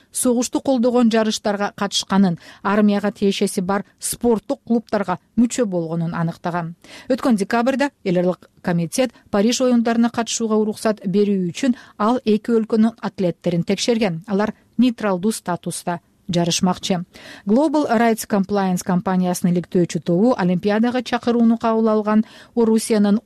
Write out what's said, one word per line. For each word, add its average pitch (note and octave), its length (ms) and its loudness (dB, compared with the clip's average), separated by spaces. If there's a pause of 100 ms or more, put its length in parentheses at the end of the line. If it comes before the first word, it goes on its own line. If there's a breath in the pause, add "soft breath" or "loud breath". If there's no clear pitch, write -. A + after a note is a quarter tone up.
(120 soft breath)
согушту B3+ 480 -2
колдогон B3 500 2
жарыштарга G#3+ 640 -2
катышканын, G3 640 0 (240 loud breath)
армияга G3+ 500 2
тиешеси G3 480 -2
бар G3 240 -4 (140 soft breath)
спорттук - 680 -2
клубтарга A3 520 -2 (180)
мүчө A#3+ 280 2
болгонун E3+ 500 -4
аныктаган. E3 600 -4 (340 loud breath)
Өткөн B3+ 280 2
декабрда A#3+ 540 0 (140)
эл F3+ 140 0
аралык F3+ 300 -2 (140)
комитет E3+ 500 -2 (180 soft breath)
Париж A3 300 0
оюндарына A#3 500 2
катышууга A3+ 440 -4
уруксат G#3+ 500 -2
берүү G3 460 0
үчүн B3 240 0 (240 loud breath)
ал A3+ 260 0
эки G#3+ 260 0
өлкөнүн A3+ 500 2
атлеттерин F3 640 -2
текшерген. G3+ 600 -2
Алар G#3+ 280 -2 (240 soft breath)
нейтралдуу A3 540 0
статуста F3 680 -6 (280)
жарышмакчы. F3 760 -2 (400 loud breath)
Global C#4+ 420 2
Rights A3+ 400 0
Compliance F#3+ 560 0
компаниясынын F3+ 680 0
иликтөөчү F3 480 -2
тобу G3+ 380 2
Олимпиадага G#3 640 0
чакырууну A#3 560 0
кабыл A3+ 300 0
алган G#3+ 360 2 (300 loud breath)
Орусиянын A3 720 2